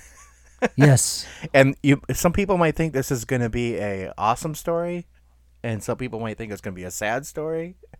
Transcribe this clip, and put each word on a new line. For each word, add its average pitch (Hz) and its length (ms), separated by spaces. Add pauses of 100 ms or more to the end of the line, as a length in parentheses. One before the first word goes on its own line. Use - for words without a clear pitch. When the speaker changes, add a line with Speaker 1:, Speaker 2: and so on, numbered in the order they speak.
(760)
Speaker 1:
Yes. - 500 (300)
Speaker 2:
And 139 300
you, - 180 (100)
some 175 200
people 196 260
might 160 160
think 160 180
this 131 200
is 117 120
gonna 120 240
be 120 280
a 98 420
awesome 123 380
story, 175 500 (560)
and 113 180
some 117 160
people 113 220
might 110 180
think 110 140
it's 101 100
gonna 101 140
be 90 80
a 90 80
sad 117 360
story. 165 500 (240)